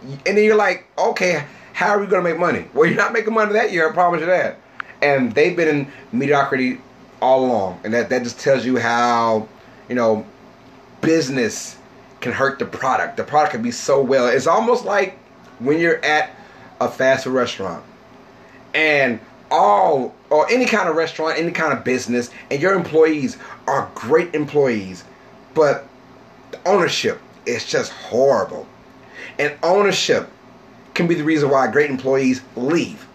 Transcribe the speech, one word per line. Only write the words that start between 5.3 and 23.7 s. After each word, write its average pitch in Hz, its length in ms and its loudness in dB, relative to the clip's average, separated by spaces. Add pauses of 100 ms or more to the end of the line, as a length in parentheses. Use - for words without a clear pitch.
they've 165 220 2
been 165 120 2
in 143 240 -2 (200)
mediocrity 135 680 0 (440)
all 131 200 4
along. 98 400 -2
And 107 120 -6
that, 113 140 0
that 127 120 0
just 120 180 -10
tells 135 240 0
you 127 140 0
how, 117 720 0 (420)
you 123 60 -6
know, 113 320 0 (760)
business 139 760 -2 (460)
can 120 120 -4
hurt 135 260 -2
the - 60 -2
product. 113 520 -4
The 110 60 -4
product 147 300 2
can 113 100 -6
be 120 80 -4
so 139 280 0
well. 127 280 2
It's 127 180 0
almost 226 400 2
like 196 320 -2 (400)
when 143 220 0
you're 165 260 0
at 151 240 0 (500)
a 120 80 0
fast 131 360 0
food 131 80 -4
restaurant 120 520 -4 (920)
and 143 440 2 (320)
all, 170 600 2 (180)
or 156 200 2
any 254 140 2
kind 202 240 0
of 156 60 -2
restaurant, 156 420 -2
any 165 140 -2
kind 165 200 -2
of 123 120 -4
business, 120 480 -4 (180)
and 139 100 -4
your 180 140 2
employees 156 640 0 (300)
are 123 260 -2